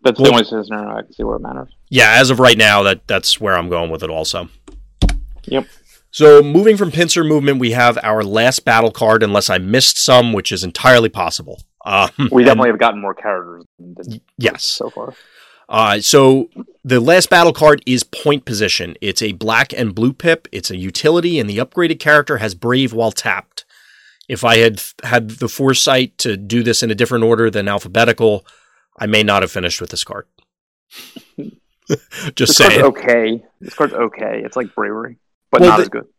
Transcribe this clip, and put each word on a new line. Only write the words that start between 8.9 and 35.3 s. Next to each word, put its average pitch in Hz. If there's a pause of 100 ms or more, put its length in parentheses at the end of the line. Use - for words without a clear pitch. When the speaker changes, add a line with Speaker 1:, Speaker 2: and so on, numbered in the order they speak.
Speaker 2:
card, 110
unless 101
I 92
missed 101
some, 123
which 101
is 92
entirely 117
possible. 85 (240)
Um, 98
Speaker 1:
We 143 (180)
Speaker 2:
and -
Speaker 1:
definitely 127
have 107
gotten 110
more 98
characters 87 (140)
than, 87
than 90 (100)
Speaker 2:
Y-, 110 (180)
yes. -
Speaker 1:
so -
far. - (540)
Speaker 2:
Uh, 107
so, 135 (360)
the 127
last 165
battle 170
card 151
is 127
point -
position. 101
It's 101
a 107
black 110
and 110
blue 120
pip. 160
It's -
a 92
utility, 160
and 110
the 101
upgraded 160
character 151
has 107
Brave 123
while 113
tapped. - (640)
If 127
I 113
had 113
f-, - (100)
had 117
the 113
foresight 131
to 110
do 104
this 113
in 117
a 107
different 117
order 113
than 101
alphabetical, 104 (540)
I 110
may 107
not 101
have 92
finished 90
with 87
this -
card. - (1120)
<laughs> - (500)
Just -
Speaker 1:
This -
card's 143
Speaker 2:
saying. 131
Speaker 1:
okay. 117 (160)
This -
card's 147
okay. 110
It's 107
like 120
Bravery, 110 (340)